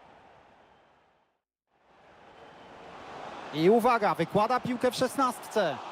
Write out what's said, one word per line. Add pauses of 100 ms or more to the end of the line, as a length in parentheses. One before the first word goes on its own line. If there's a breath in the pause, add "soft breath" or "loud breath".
(3500)
I
uwaga,
wykłada
piłkę
w
szesnastce. (140)